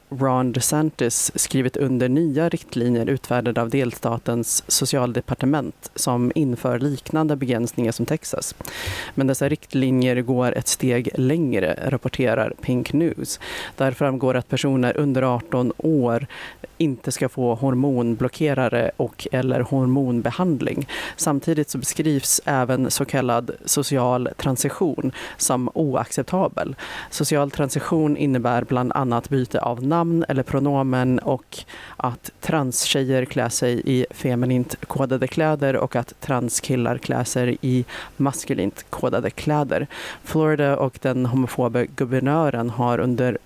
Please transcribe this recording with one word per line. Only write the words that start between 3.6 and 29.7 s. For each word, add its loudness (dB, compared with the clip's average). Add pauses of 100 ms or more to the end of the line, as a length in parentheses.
av 0
delstatens -2
socialdepartement -2
som 0
inför 0
liknande 0
begränsningar 0
som -2
Texas. -4 (600)
Men 2
dessa 0
riktlinjer 2
går 2
ett -4
steg 0
längre, 2
rapporterar 0
Pink -2
News. 0 (380)
Där 2
framgår 0
att -10
personer 2
under 2
arton -2
år 2 (500)
inte -2
ska -2
få 0
hormonblockerare 2
och -4
eller 2
hormonbehandling. 2 (300)
Samtidigt 0
så -4
beskrivs 2
även 2
så 0
kallad 0 (140)
social 2
transition 0 (260)
som 0
oacceptabel. 0 (340)
Social 0
transition 0
innebär 2
bland 0
annat 0
byte 0
av -2